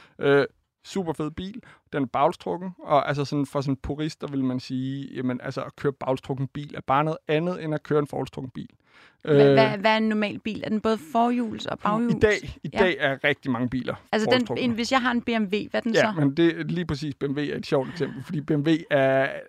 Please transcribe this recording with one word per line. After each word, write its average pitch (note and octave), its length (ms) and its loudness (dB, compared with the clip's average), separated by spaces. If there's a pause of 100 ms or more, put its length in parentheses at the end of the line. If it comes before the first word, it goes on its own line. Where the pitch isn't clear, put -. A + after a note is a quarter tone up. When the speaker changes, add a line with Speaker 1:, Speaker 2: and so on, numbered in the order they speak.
(180)
Speaker 1:
Øh, C#3 280 4 (380)
super F3 280 -4
fed D3+ 180 -6
bil. F#3+ 320 -10 (300)
Den D3+ 100 -2
er C3 40 0
bagstrukken, F3 720 -2
og D3+ 300 2
altså D3 160 -2
sådan, C#3+ 220 -2
for C#3+ 140 -4
sådan C3+ 160 -2
purister D3+ 500 -6
vil C#3 180 -2
man B2+ 160 -2
sige, C3+ 540 -6
jamen, B2+ 280 -4
altså, C3+ 200 -6
at - 140 -12
køre C#3+ 160 -2
bagstrukken C3 540 -4
bil D3 280 -12
er - 60 -10
bare C#3 240 2
noget D#3 140 -2 (100)
andet, E3 360 0
end D#3 100 -2
at D3+ 80 -6
køre D3 160 2
en C#3+ 80 2
forhjulstrukken C3+ 440 -8
bil. - 180 -12 (580)
Speaker 2:
Hva-, D#3 40 0
Speaker 1:
Øh, C#3+ 280 8
Speaker 2:
hva-, G#3+ 180 4
hvad G#3+ 160 2
er G#3+ 40 4
en A3 120 2
normal G#3+ 300 -2
bil? G#3+ 260 -6
Er - 40 -6
den G#3+ 120 -2
både A3 180 0
forhjuls- A#3 680 -2
og - 120 -4
Speaker 1:
I - 40 -20
Speaker 2:
baghjuls? A3+ 400 2
Speaker 1:
dag, G#3+ 420 2
i D#3+ 80 -6
Speaker 2:
Ja. - 60 0
Speaker 1:
dag F3+ 200 4
er C#3 260 0
rigtig C#3+ 280 0
mange B2 160 0
biler B2+ 260 -4 (180)
Speaker 2:
Altså, G#3+ 140 2
den, - 60 2
Speaker 1:
forhjulstrukne. B3 300 2
Speaker 2:
en, B3+ 100 0
hvis A3+ 200 -2
jeg C4 100 4
har B3+ 80 0
en A#3+ 120 0
B - 60 -6
M A3+ 140 0
W, G3+ 60 -2
hvad G3+ 260 -2
er G#3+ 60 0
den A3+ 140 -2
Speaker 1:
Ja, D#3+ 60 6
Speaker 2:
så? G#3 200 2
Speaker 1:
men C#3 160 2
det, E3 340 2
lige E3+ 160 -2
præcis D3 280 -4
B - 80 -10
M C#3+ 100 -2
W C#3 60 -4
er D3 180 -4
et - 100 -8
sjovt C#3 220 0
eksempel, - 360 -6
fordi - 160 -6
B C#3+ 100 -4
M D3+ 100 2
W D3 100 2 (200)
er C3+ 380 4 (200)